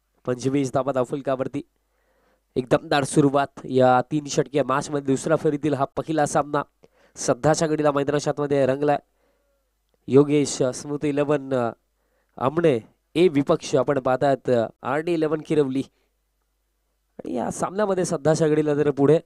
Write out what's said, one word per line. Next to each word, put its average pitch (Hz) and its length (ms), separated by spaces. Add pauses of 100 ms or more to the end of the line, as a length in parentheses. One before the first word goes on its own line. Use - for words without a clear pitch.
(260)
पंचवीस 127 460
धावा 135 200
धावफलकावरती. 131 720 (920)
एक 127 140
दमदार 147 340
सुरुवात 139 420 (180)
या 127 360 (120)
तीन 151 140
षटकीय 135 360
मॅचमध्ये. 139 520
दुसरा 156 220
फेरीतील 147 380
हा 131 100
पहिला 147 420
सामना 147 360 (540)
सध्याच्या 147 520
घडीला 151 240
मैदानाच्या 143 440
आतमध्ये 139 300
रंगलाय. 143 320 (1120)
योगेश, 143 540
स्मृती 143 460
इलेव्हन, 135 640 (680)
आमणे, 147 420 (340)
ए 175 140
विपक्ष 147 460
आपण 139 240
पाहतायत, 131 520 (320)
आरडी 160 320
इलेव्हन 156 320
किरवली. 135 360 (1400)
आणि - 160
या 113 160
सामन्यामध्ये 185 540
सध्याच्या 156 440
घडीला 151 260
जर 147 160
पुढे 139 360